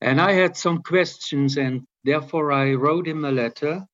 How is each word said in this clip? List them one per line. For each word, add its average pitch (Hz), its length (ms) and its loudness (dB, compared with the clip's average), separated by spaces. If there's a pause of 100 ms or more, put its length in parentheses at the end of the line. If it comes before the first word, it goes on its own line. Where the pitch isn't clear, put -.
And 131 200 2
I 175 120 4
had 185 240 2
some 170 260 -2
questions, 147 720 0
and 131 280 -2 (180)
therefore 147 480 -2
I 139 240 2
wrote 151 320 0
him 156 180 -4
a 143 60 -2
letter, 147 640 -2